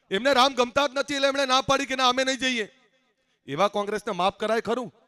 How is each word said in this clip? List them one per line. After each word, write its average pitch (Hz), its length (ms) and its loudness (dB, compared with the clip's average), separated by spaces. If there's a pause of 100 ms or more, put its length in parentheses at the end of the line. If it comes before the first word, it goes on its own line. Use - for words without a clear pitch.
(120)
એમને 240 220 0
રામ 262 200 4
ગમતા 247 340 0
જ 247 60 -4
નથી 277 220 -4
એટલે 277 120 2
એમણે 277 180 0
ના 262 160 2
પાડી 269 240 0
કે 262 100 -4
ના 254 140 2
અમે 254 140 0
નહીં 262 140 -2
જઈએ. 240 280 -2 (800)
એવા 151 200 0
કોંગ્રેસને 208 460 -4
માફ 185 240 -2
કરાય 220 240 -2
ખરું? 233 320 -6 (140)